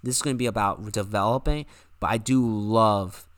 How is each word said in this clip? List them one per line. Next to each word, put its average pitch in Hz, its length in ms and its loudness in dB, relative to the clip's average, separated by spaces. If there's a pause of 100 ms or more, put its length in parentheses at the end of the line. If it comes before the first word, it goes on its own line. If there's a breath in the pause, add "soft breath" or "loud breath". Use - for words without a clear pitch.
This 127 140 -2
is - 60 -2
gonna 135 140 0
be 120 100 0
about 104 440 -2
developing, 110 760 -2 (340 soft breath)
but - 60 -2
I 113 100 0
do 127 300 2
love 107 800 2 (120)